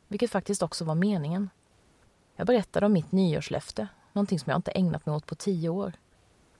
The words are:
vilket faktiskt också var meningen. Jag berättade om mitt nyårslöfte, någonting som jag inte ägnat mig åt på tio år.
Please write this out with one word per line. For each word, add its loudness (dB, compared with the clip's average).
vilket 0
faktiskt -2
också -4
var 0
meningen. 0
Jag -4
berättade 2
om 6
mitt 2
nyårslöfte, 0
någonting 0
som -4
jag 2
inte -4
ägnat 0
mig -2
åt -6
på -8
tio -2
år. -4